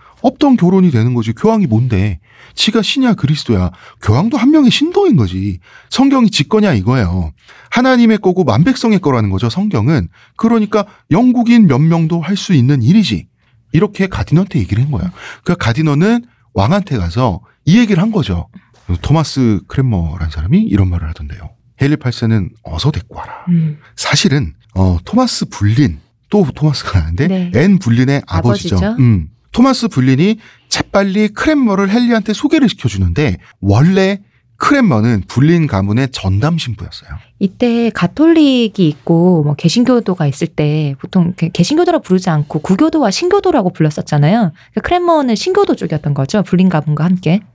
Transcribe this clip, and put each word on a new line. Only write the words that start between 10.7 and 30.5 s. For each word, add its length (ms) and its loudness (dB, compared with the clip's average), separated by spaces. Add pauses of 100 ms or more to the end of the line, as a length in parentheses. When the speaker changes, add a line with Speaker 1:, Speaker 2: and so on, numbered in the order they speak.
Speaker 1:
영국인 560 4
몇 120 4
명도 420 0
할 160 -4
수 160 -2
있는 280 2
일이지. 460 2 (460)
이렇게 340 0
가디너한테 520 -2
얘기를 240 -2
한 80 -2
거야. 200 -4 (320)
그러니까 220 -4
가디너는 580 2 (300)
왕한테 440 0
가서 440 -2 (240)
이 120 4
얘기를 240 2
한 100 -2
거죠. 360 -4 (540)
토마스 680 0
크랜머라는 600 -2
사람이 320 0
이런 280 0
말을 200 -4
하던데요. 400 -14 (320)
"헨리 160 2
팔 160 -4
세는 360 -2 (140)
어서 280 -4
데리고 260 -10
와라." 320 -16
Speaker 2:
음. 280 0 (180)
Speaker 1:
사실은, 580 -2 (220)
어, 300 2
토마스 400 -2
불린, 540 0 (300)
또 240 2
토마스가 460 -2
나는데 280 -2
Speaker 2:
네. 280 -4
Speaker 1:
앤 240 4
불린의 480 0
아버지죠. 500 -2
Speaker 2:
아버지죠. 240 0
Speaker 1:
음. 280 2 (220)
토마스 360 2
불린이 500 0 (320)